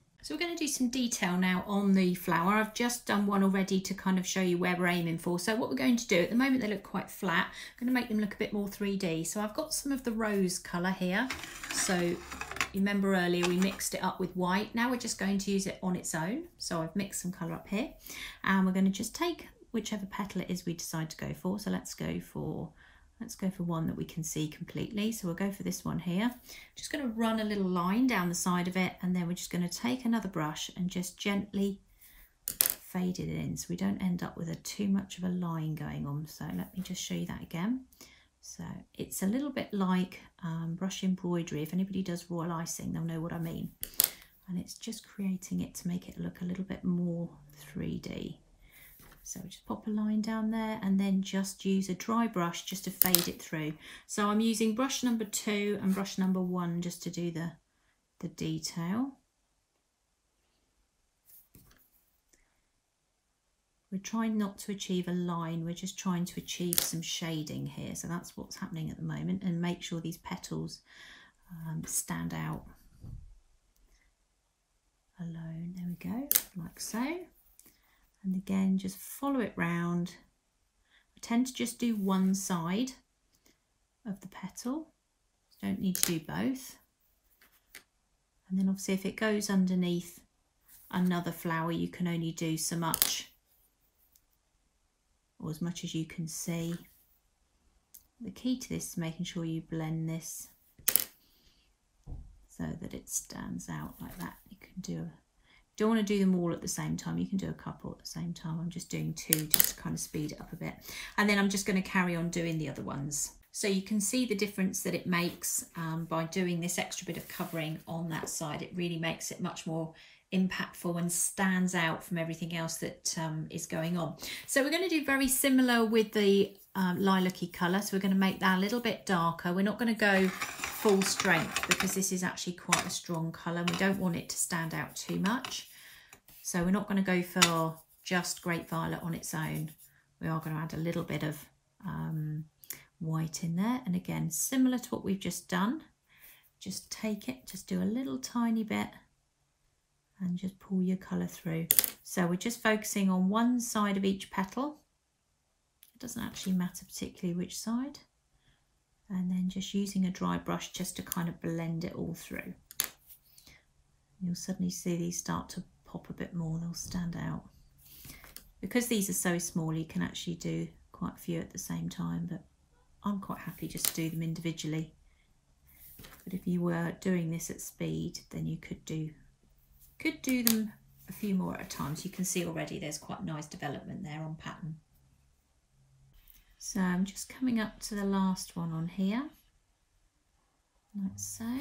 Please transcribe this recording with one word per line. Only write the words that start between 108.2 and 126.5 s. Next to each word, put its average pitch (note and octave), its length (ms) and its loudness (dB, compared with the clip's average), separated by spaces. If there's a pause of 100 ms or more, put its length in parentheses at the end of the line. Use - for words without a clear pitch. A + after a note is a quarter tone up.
time. E3 260 -4
I'm E3+ 80 -2
just E3+ 220 -8
doing D#3+ 240 -2
two D#3 320 0
just - 240 4
to - 120 -10
kind E3 120 -2
of E3 60 -4
speed D#3 320 -2
it - 100 -12
up - 100 -14
a - 40 -10
bit. D#3 180 -6 (420)
And G#3 100 6
then G#3 120 6
I'm G3+ 100 6
just G3 160 0
gonna F#3+ 160 4
carry F3+ 340 4
on E3+ 140 2
doing E3 300 0
the D3+ 100 -2
other C#3 140 -6
ones. C#3+ 500 -4 (180)
So - 160 -2
you G3 140 4
can G#3 180 0
see B3 280 2
the G#3 80 2
difference G3 480 0
that F3+ 120 0
it E3+ 120 -2
makes, - 580 0 (120)
um, E3 280 -2
by E3 200 0
doing F3 360 0
this F3 180 -2
extra - 280 -4
bit - 100 -4
of - 120 -8
covering D#3+ 600 -4
on E3+ 220 -4
that D3+ 180 -4
side. D3+ 320 -4
It - 140 -10
really F3 240 -2
makes E3 320 -2
it - 100 -8
much - 260 -4
more D#3+ 280 -4 (400)
impactful F3+ 640 0
and F3 120 2
stands F#3 640 2
out E3 300 2
from F3 140 -2
everything E3 360 -2
else E3 220 -2
that, - 400 -4
um, D#3 320 -2
is - 180 -6
going E3+ 300 0
on. E3+ 200 -2 (300)
So C#4 160 6
we're C#4+ 80 4
gonna F4 160 2
do D#4+ 160 2
very C4+ 260 4
similar B3+ 580 6
with G#3+ 260 4
the, G3 460 6 (160)